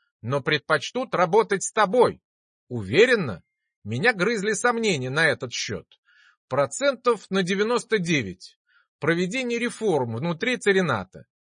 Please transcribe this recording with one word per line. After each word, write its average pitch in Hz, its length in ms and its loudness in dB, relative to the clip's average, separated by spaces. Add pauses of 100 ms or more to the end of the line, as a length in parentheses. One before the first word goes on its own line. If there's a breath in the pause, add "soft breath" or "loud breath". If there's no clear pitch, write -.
(220)
но 131 200 -2
предпочтут 156 720 -2
работать 185 500 2
с - 80 -8
тобой. 202 500 2 (460)
Уверена? 123 760 2 (400)
Меня 131 300 0
грызли 208 400 0
сомнения 202 580 0
на 156 160 2
этот 123 260 -2
счёт. - 320 -8 (640 soft breath)
Процентов 226 800 0
на 190 140 0
девяносто 214 560 0
девять. 139 580 -4 (420)
Проведение 190 600 -2
реформ 160 560 -2
внутри 175 420 -4
царината, 151 720 0 (240)